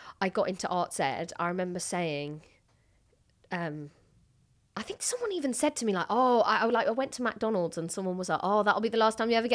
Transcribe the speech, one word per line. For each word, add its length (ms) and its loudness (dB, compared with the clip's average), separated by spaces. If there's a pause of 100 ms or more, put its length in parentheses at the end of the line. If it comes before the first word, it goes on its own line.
(220)
I 80 0
got 180 0
into 200 -4
arts 320 -2
ed, 400 -2
I 80 0
remember 320 -4
saying, 640 -4 (1080)
um, 380 -6 (880)
I 60 -4
think 180 -12
someone 320 -4
even 200 -2
said 240 0
to 80 -4
me, 60 2
like, 180 0
"Oh," 320 4
I, 180 4
I, 60 2
like, 220 2
I 40 4
went 220 -2
to 100 -6
McDonald's 560 -2
and 120 -4
someone 260 -4
was 120 -4
like, 140 2
"Oh, 200 4
that'll 160 4 (100)
be 0 -
the 160 2
last 120 2
time 140 0
you 40 4
ever 200 2